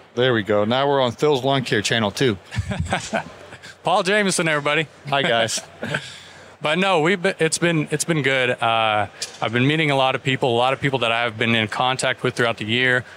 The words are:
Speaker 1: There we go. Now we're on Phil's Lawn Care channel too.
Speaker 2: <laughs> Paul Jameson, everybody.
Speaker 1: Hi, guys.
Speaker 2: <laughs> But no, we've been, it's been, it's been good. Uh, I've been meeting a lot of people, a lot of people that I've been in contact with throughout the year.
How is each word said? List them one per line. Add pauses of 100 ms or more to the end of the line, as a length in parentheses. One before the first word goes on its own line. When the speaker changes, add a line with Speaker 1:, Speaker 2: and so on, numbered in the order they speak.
(140)
Speaker 1:
There
we
go.
Now
we're
on
Phil's
Lawn
Care
channel
too. (760)
Speaker 2:
<laughs>
Paul
Jameson,
everybody. (220)
Speaker 1:
Hi,
guys. (220)
Speaker 2:
<laughs> (600)
But
no,
we've
been,
it's
been,
it's
been
good. (120)
Uh, (320)
I've
been
meeting
a
lot
of
people,
a
lot
of
people
that
I've
been
in
contact
with
throughout
the
year. (120)